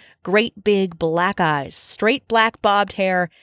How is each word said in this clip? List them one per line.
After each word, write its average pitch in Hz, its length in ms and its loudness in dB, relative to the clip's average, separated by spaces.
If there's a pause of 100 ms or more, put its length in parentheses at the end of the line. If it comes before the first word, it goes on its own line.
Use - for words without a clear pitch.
(220)
Great 214 400 0
big 190 380 0
black 170 400 0
eyes, 147 340 -2
straight - 540 -4
black 220 340 2
bobbed 202 300 2
hair, 185 360 0 (140)